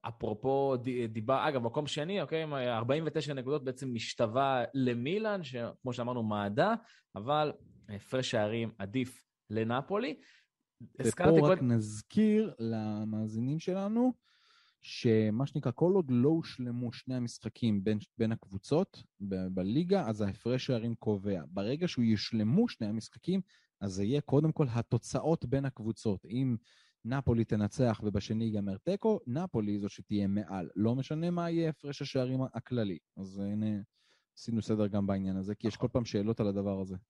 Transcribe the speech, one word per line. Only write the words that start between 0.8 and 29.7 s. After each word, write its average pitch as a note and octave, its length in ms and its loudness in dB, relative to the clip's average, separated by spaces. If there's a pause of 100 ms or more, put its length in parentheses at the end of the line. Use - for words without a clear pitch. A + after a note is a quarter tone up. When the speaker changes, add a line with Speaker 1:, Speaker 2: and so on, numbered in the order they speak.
Speaker 1:
דיבר, A#2 360 0
אגב, C3+ 140 0
מקום A#2+ 240 -2
שני, D#3+ 360 -4
אוקיי, D#3+ 200 -4
עם D3+ 120 -6
ארבעים B2 520 0
ותשע D3+ 280 -4
נקודות C3+ 300 -4
בעצם B2+ 300 -6
משתווה B2 680 0 (100)
למילאן, D3 680 0
שכמו B2 500 -6
שאמרנו, A#2+ 300 -2
מעדה, G#2+ 520 2 (400)
אבל C#3+ 380 0 (360)
הפרש B2 420 -4
שערים A2 480 0
עדיף A#2+ 460 -4 (260)
לנפולי. C3 680 -2 (680)
Speaker 2:
ופה - 200 -12
Speaker 1:
הזכרתי D#3 380 6
Speaker 2:
רק - 0 -
Speaker 1:
קודם C#3+ 320 6
Speaker 2:
נזכיר D3+ 840 2
למאזינים A2 1000 -2
שלנו, G#3 540 0 (720)
שמה A2 640 2
שנקרא, C#3 280 -2
כל F3 200 4
עוד F#3 160 4
לא B2 180 6
הושלמו B2 640 -2
שני - 220 -8
המשחקים A2+ 680 0
בין, G#2+ 140 2 (200)
בין A2+ 140 2
הקבוצות A2+ 680 -4 (180)
ב-, F#2+ 340 -4
בליגה, C#3 540 2
אז G#2+ 120 -2
ההפרש A#2 460 -2
שערים A#2 280 -2
קובע. G2+ 520 -2
ברגע G#2+ 420 -2
שהוא B2 160 0
יושלמו A2+ 640 2
שני - 180 -6
המשחקים, A2+ 540 -4 (400)
אז G2 120 -2
זה F#2+ 120 -2
יהיה C3 160 2
קודם D3+ 320 4
כל D3+ 180 2
התוצאות A#2+ 760 0
בין C3+ 200 0
הקבוצות. A2 600 -4
אם... B2 320 0 (480)
נפולי A#2+ 400 2
תנצח A2 600 0
ובשני G#2+ 400 -2
ייגמר G2+ 320 -2
תיקו, G3+ 500 0
נפולי A#2+ 460 -2